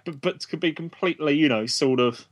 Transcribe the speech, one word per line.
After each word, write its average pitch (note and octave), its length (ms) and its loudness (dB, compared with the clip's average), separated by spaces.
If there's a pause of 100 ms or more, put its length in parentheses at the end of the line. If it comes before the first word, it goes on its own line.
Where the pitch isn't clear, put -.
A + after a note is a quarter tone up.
but, D3+ 160 -12
but F#3 260 -6
could E3+ 140 -8
be E3+ 100 0
completely, D#3 640 -2
you D3+ 140 4
know, A2 160 0
sort C3 340 2
of B2 320 0